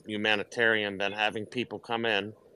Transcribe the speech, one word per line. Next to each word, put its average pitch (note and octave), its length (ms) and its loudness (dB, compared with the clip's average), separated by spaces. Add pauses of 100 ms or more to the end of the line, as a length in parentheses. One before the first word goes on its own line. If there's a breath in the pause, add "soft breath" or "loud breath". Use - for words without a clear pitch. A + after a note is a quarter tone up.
humanitarian G#2+ 920 2
than G2 140 -2
having G#2+ 340 -2
people A2 340 -6
come A#2 260 -4
in G#2+ 280 0 (220)